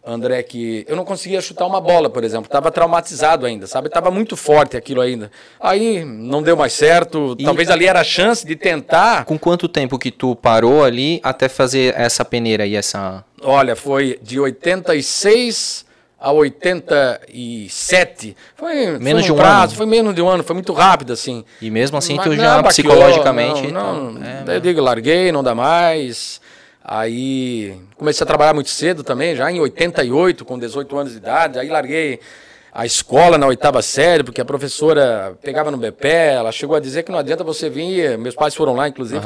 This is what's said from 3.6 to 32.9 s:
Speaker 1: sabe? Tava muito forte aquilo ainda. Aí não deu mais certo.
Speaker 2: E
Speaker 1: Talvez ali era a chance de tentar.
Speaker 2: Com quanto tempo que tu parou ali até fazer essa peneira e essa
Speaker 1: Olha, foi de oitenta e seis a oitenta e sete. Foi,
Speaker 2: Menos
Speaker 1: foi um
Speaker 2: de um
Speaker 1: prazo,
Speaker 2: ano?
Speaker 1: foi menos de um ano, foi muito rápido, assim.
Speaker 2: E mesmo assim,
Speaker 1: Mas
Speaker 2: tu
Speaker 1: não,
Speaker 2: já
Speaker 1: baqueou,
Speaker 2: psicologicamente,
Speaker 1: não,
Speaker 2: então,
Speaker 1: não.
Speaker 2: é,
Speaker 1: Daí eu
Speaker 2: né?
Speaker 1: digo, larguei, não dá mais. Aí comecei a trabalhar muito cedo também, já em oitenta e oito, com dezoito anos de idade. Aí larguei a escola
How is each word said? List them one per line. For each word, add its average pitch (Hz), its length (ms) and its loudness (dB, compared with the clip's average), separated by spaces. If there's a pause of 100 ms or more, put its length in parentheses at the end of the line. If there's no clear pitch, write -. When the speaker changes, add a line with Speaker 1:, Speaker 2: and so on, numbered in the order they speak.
Speaker 1:
sabe? 135 240 -6
Tava 170 220 0
muito 208 240 -4
forte 147 400 2
aquilo 127 240 -4
ainda. 120 320 -4 (280)
Aí 202 440 0
não 131 400 -6
deu 170 140 4
mais 139 160 0
certo. 156 680 2
Speaker 2:
E 139 60 -4
Speaker 1:
Talvez 170 260 2
ali 175 160 4
era 185 140 4
a - 20 2
chance 214 420 0
de 160 100 -8
tentar. 170 680 0
Speaker 2:
Com 156 160 -4
quanto 175 300 0
tempo 135 280 -4
que 123 140 -6
tu 127 240 -4
parou 117 480 4
ali 135 400 0
até 131 240 -2
fazer 127 500 0
essa 120 280 -2
peneira 113 420 -2
e 104 80 -4
essa 98 480 -6 (180)
Speaker 1:
Olha, 135 360 2
foi 139 440 -2
de 123 200 -8
oitenta 170 520 -2
e 147 80 0
seis - 840 0 (340)
a 139 140 -2
oitenta 151 840 0 (140)
e 117 360 -12
sete. 175 680 -2 (200)
Foi, 277 440 -4
Speaker 2:
Menos 117 40 -8
Speaker 1:
foi 139 100 2
um 170 80 4
Speaker 2:
de 180 100 2
um 151 60 4
Speaker 1:
prazo, 190 340 6
Speaker 2:
ano? - 60 -12
Speaker 1:
foi 214 80 -2
menos 220 280 2
de 170 80 -2
um 175 60 2
ano, 180 160 2
foi 165 100 -6
muito 180 200 -4
rápido, 147 400 4
assim. 117 300 -10 (180)
Speaker 2:
E 110 100 -8
mesmo 131 260 0
assim, 139 180 -4
Speaker 1:
Mas - 100 -2
Speaker 2:
tu 165 40 2
Speaker 1:
não, 151 60 2
Speaker 2:
já 151 260 4
Speaker 1:
baqueou, - 80 4
Speaker 2:
psicologicamente, 143 1000 4
Speaker 1:
não, 170 400 -6
Speaker 2:
então, - 0 -
Speaker 1:
não. 131 100 -14
Speaker 2:
é, 135 220 -12
Speaker 1:
Daí 175 140 -4
eu - 40 0
Speaker 2:
né? 170 80 0
Speaker 1:
digo, 160 120 2
larguei, 139 500 2
não 143 100 0
dá 123 140 0
mais. 151 840 0 (460)
Aí 117 920 -6 (200)
comecei 151 260 0
a - 40 -2
trabalhar 151 260 4
muito 147 160 -2
cedo 156 340 -2
também, 143 320 -4
já 135 160 -2
em 180 80 -6
oitenta 160 440 -2
e 123 80 -2
oito, 170 320 0
com 127 160 -10
dezoito 135 380 -8
anos 139 160 -6
de 113 40 -18
idade. 135 400 -2
Aí 135 120 -6
larguei 151 500 -4 (540)
a 117 120 -6
escola 160 520 4